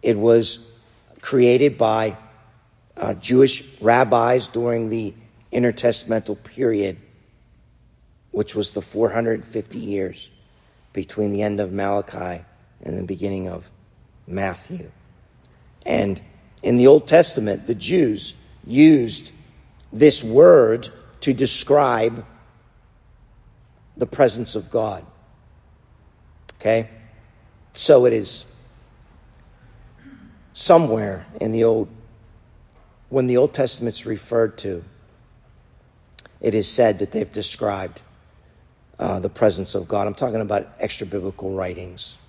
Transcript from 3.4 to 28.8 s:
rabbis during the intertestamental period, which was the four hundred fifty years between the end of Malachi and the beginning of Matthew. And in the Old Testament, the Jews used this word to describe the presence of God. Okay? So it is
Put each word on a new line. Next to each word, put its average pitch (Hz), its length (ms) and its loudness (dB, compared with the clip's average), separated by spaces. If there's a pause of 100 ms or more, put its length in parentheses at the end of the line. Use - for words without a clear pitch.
rabbis 120 680 2
during 117 420 -4
the 110 240 -6 (380)
intertestamental 113 920 -2
period, 110 560 -4 (1300)
which 104 220 -4
was 104 180 -4
the 101 100 -8
four 113 280 -2
hundred 113 340 -4
fifty - 340 -10
years 101 540 -8 (600)
between 101 400 -6
the 101 100 -4
end 104 180 -4
of 95 100 -6
Malachi 98 760 -6 (380)
and 87 160 -10
the 95 60 -8
beginning 95 420 -8
of 87 240 -14 (560)
Matthew. 98 640 -10 (960)
And 208 340 -2 (420)
in 120 140 0
the 123 100 6
Old 147 200 8
Testament, 127 600 2
the 120 80 -4
Jews 110 600 -2 (300)
used 135 680 4 (600)
this 131 320 4
word 123 680 6 (300)
to 139 120 -2
describe 120 920 0 (1700)
the 123 100 -4
presence 120 500 0
of 101 140 -10
God. 104 340 -4 (1500)
Okay? 113 360 -2 (840)
So 127 320 6
it 117 60 4
is 107 320 -6 (2000)